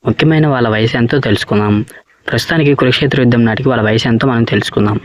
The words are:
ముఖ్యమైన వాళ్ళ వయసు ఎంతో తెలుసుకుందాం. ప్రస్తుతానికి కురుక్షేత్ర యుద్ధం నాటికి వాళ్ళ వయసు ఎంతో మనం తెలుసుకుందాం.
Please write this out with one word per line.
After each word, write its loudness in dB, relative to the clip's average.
ముఖ్యమైన 2
వాళ్ళ 0
వయసు -2
ఎంతో 0
తెలుసుకుందాం. 0
ప్రస్తుతానికి 0
కురుక్షేత్ర 0
యుద్ధం 4
నాటికి -2
వాళ్ళ 0
వయసు 0
ఎంతో 0
మనం 0
తెలుసుకుందాం. -2